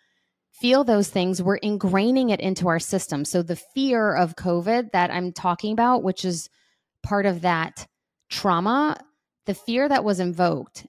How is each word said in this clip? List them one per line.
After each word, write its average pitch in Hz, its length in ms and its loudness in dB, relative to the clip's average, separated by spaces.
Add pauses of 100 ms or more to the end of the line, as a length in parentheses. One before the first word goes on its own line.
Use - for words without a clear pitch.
(520)
feel 254 320 2
those 208 240 2
things, 185 340 -2
we're 196 200 0
ingraining 208 680 2
it 202 100 0
into 185 280 -2
our 165 100 2
system. 160 460 -4
So 175 180 0
the 170 140 -4
fear 240 580 0
of 165 220 0
covid 202 560 0
that 180 180 2
I'm 180 220 -4
talking 185 400 -4
about, 240 300 2
which 185 220 -2
is 170 260 -4 (520)
part 202 220 0
of 175 180 0
that 165 440 -2 (420)
trauma, 202 720 0 (480)
the 196 80 -4
fear 254 340 -2
that 269 160 2
was 196 160 0
invoked 170 680 -2